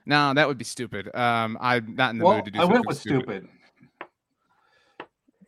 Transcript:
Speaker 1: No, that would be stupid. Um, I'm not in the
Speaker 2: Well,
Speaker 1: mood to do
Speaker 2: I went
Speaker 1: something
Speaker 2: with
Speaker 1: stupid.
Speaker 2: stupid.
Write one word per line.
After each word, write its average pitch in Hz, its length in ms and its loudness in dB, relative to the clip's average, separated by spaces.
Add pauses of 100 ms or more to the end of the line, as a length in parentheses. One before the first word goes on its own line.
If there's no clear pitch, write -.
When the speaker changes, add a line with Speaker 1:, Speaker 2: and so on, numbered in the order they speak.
Speaker 1:
No, 143 280 2
that 147 140 4
would 135 100 -4
be 120 60 -10
stupid. 104 500 -10
Um, 117 460 0
I'm 123 340 0
not 131 160 2
in 113 80 -6
the 156 60 2
Speaker 2:
Well, 202 120 6
Speaker 1:
mood 208 100 -4
to - 40 -10
do - 100 -2
Speaker 2:
I 170 40 4
went 202 120 6
Speaker 1:
something 233 120 0
Speaker 2:
with 139 100 -4
Speaker 1:
stupid. 117 500 -4 (1500)
Speaker 2:
stupid. - 100 -18 (400)